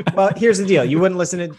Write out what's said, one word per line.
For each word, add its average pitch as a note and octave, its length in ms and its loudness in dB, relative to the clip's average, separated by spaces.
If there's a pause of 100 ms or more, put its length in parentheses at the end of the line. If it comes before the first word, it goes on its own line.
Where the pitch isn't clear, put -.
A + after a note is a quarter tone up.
(140)
Well, G3 220 2
here's G#3+ 220 2
the G3 80 -4
deal. F3 180 2
You D#3 160 0
wouldn't F#3 180 0
listen F3 400 -6